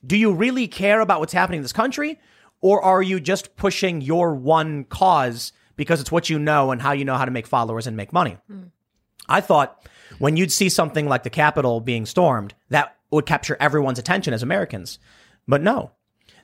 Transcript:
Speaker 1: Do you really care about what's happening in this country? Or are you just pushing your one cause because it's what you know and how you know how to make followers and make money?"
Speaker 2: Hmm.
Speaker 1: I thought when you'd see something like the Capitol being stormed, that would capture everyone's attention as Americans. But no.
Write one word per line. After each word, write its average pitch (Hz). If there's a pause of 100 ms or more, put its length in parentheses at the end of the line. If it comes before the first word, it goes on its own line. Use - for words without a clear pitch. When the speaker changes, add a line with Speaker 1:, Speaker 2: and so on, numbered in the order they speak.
Speaker 1:
Do 160
you 220
really 240
care 202
about 185
what's 156
happening 180
in 139
this 123
country? 294 (400)
Or 190
are 190
you 185
just 180
pushing 180
your 160
one 147
cause 139 (220)
because 147
it's -
what 170
you 156
know 147
and 123
how 139
you 139
know 135
how 131
to 127
make 120
followers 117
and 113
make 101
money?" 156 (100)
Speaker 2:
Hmm. 196 (640)
Speaker 1:
I 170
thought 151 (340)
when 151
you'd 175
see 190
something 151
like 131
the 123
Capitol 143
being 117
stormed, 120 (160)
that 143 (160)
would 151
capture -
everyone's 139
attention 180
as 110
Americans. 143 (500)
But 143
no. 202 (520)